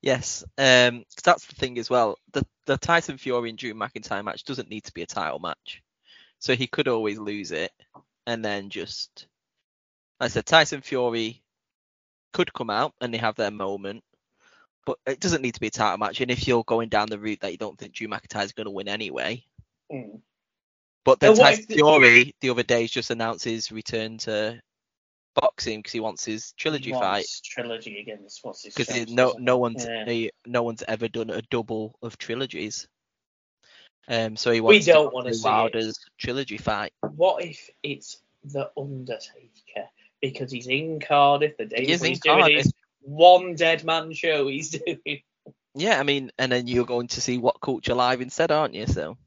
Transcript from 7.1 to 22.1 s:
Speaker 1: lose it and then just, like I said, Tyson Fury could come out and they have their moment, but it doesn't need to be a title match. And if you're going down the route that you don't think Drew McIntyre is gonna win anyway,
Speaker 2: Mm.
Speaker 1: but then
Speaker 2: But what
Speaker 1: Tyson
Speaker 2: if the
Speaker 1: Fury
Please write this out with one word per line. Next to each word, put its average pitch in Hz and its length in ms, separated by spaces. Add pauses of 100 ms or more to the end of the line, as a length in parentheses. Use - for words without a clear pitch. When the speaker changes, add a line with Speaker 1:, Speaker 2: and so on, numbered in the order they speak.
Speaker 1:
lose 104 340
it 82 200 (540)
and 113 180
then 101 240
just, - 580 (960)
like 127 60
I 117 60
said, 113 140
Tyson 151 360
Fury 117 600 (920)
could - 200
come 117 180
out 120 300
and 120 140
they 110 40
have 110 180
their 104 140
moment, 101 520 (840)
but 127 220
it 131 140
doesn't 170 220
need 123 120
to - 60
be 110 80
a - 20
title 104 280
match. 107 220
And 127 100
if 123 160
you're 120 180
going 117 260
down 107 180
the 107 100
route 107 220
that 98 120
you 90 60
don't 104 200
think 101 160
Drew 110 140
McIntyre 101 360
is 101 80
gonna 107 180
win 101 180
anyway, 101 560 (480)
Speaker 2:
Mm. 123 280 (840)
Speaker 1:
but 131 160
then 147 120
Speaker 2:
But 214 60
what 254 120
Speaker 1:
Tyson - 120
Speaker 2:
if - 60
the 220 80
Speaker 1:
Fury 139 640